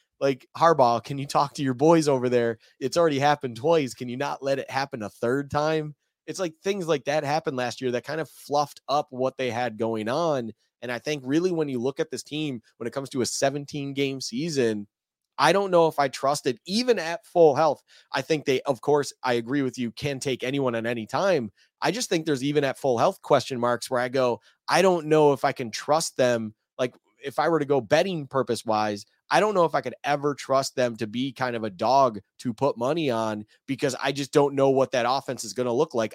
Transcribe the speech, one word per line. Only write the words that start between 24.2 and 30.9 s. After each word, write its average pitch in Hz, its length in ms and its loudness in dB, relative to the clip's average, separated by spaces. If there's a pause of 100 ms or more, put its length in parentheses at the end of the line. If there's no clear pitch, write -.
"I 160 140 4
don't 175 240 4
know 151 260 6
if 135 120 -2
I 139 80 2
can 120 180 -6
trust - 460 -2
them." 117 380 2 (240)
Like, 127 160 -2 (280)
if 139 160 -6
I 151 100 2
were 165 100 2
to 147 80 0
go 139 140 2
betting 156 460 0
purpose 123 380 -2
wise, 107 400 -2 (260)
I 151 100 4
don't 208 140 2
know 175 100 4
if 156 100 0
I 147 80 0
could 120 120 -8 (100)
ever 143 300 0
trust 135 420 0
them 123 220 0